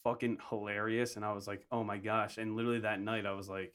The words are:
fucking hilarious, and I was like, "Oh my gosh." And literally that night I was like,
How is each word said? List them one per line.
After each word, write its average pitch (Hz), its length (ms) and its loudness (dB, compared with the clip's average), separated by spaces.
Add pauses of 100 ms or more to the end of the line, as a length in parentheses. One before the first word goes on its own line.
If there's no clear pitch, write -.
fucking 117 460 2
hilarious, 110 680 0
and 107 100 -2
I 107 80 0
was 101 120 -6
like, 98 240 -8
"Oh 113 140 2
my 101 140 -2
gosh." 107 400 2
And 110 180 -2
literally 120 240 2
that 107 220 2
night 107 240 0
I 98 60 2
was 98 180 -6
like, 95 240 -6